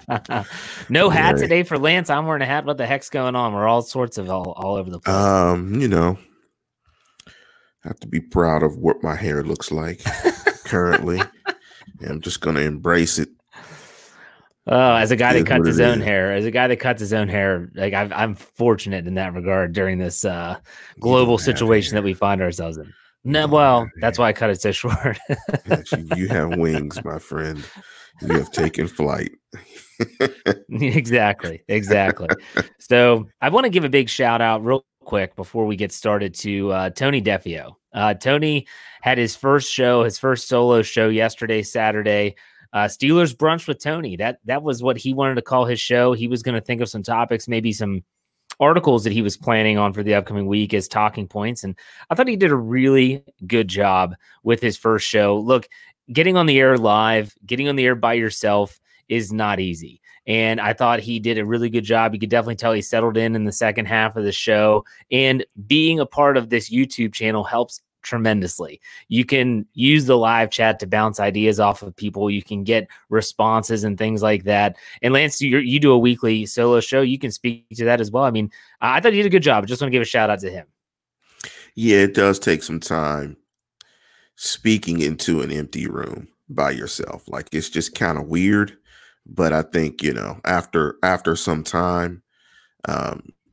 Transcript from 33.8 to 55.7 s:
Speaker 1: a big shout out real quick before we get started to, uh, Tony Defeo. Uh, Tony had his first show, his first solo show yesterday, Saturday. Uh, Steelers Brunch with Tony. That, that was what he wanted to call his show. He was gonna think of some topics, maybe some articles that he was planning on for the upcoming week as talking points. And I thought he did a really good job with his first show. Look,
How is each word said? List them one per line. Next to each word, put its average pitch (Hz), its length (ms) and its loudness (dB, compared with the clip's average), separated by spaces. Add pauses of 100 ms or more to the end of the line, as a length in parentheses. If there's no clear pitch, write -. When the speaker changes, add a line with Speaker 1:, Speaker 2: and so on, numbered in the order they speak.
Speaker 1:
a 139 40 0
big 127 200 2
shout 117 320 0
out 110 240 0
real 131 200 0 (160)
quick 98 360 -4
before 107 300 -4
we 107 100 -2
get 98 160 -6
started 101 440 -2
to, 98 360 -4
uh, 92 180 -2
Tony 135 320 -2
Defeo. 87 540 -4 (160)
Uh, 104 220 0
Tony 147 520 -2 (360)
had 127 160 0
his 117 180 0
first 135 360 2
show, 123 300 2
his 113 160 -2
first 131 300 -2
solo 120 340 4
show 110 260 0
yesterday, 110 540 0
Saturday. 104 720 0 (380)
Uh, 104 140 0
Steelers 147 500 2
Brunch 160 320 0
with 139 100 -4
Tony. 170 380 -6
That, 123 300 -4
that 139 180 -4
was 123 180 -4
what 123 140 0
he 131 180 -4
wanted 135 220 0
to 120 60 -4
call 127 220 0
his 120 140 -2
show. 123 340 2
He 117 140 -4
was 120 160 -4
gonna 120 180 -2
think 117 200 -4
of 113 80 -2
some 107 160 -8
topics, 117 420 -2
maybe 113 260 -2
some 98 300 -4 (560)
articles 147 460 4
that 110 80 0
he 113 100 0
was 101 140 -2
planning 107 420 2
on 104 140 2
for 104 100 -6
the 104 120 2
upcoming 101 320 -2
week 104 280 0
as 98 140 -2
talking 107 400 -2
points. 107 340 -6
And 95 140 -8 (340)
I - 60 -2
thought 262 100 2
he 233 100 -2
did 185 140 4
a 139 60 4
really 131 680 2 (240)
good 110 220 0
job 92 460 0 (280)
with 113 180 2
his 113 160 -2
first 110 300 0
show. 104 320 2
Look, 117 300 2 (440)